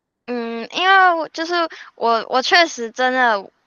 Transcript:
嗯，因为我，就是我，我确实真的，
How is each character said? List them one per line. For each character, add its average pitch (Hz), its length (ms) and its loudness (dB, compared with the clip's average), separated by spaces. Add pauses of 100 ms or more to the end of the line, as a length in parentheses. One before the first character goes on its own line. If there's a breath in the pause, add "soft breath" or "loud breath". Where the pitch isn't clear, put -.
(280)
嗯， 233 460 -8
因 349 140 -2
为 381 260 6
我， 320 160 -4
就 320 160 -8
是 349 80 -4 (420 loud breath)
我， 226 340 0
我 262 120 0
确 349 240 4
实 240 240 -8
真 254 220 -2
的， 233 380 0 (180)